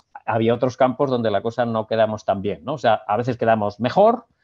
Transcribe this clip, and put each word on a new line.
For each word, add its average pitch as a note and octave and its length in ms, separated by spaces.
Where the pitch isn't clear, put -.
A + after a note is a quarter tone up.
Había A2+ 300
otros B2 220
campos C3 340
donde A#2 200
la G2 120
cosa A#2 240
no A2 200
quedamos A2 380
tan G2 180
bien, F#2 220
¿no? C#3+ 100
O C#3 40
sea, A2+ 160
a G#2 220
veces A#2+ 200
quedamos A2 440
mejor, G#3 460